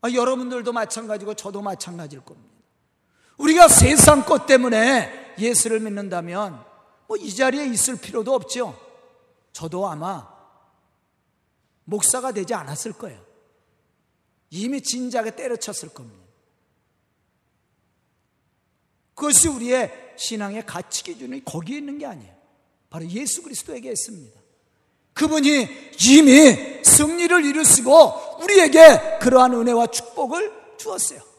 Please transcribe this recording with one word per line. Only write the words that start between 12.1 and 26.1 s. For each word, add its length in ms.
되지 220
않았을 400
거예요. 280
이미 300
진작에 520
때려쳤을 580
겁니다. 320
그것이 340
우리의 680
신앙의 480
가치 400
기준이 400
거기에 340
있는 200
게 80
아니에요. 280
바로 200
예수 340
그리스도에게 500
있습니다. 480
그분이 540
이미 760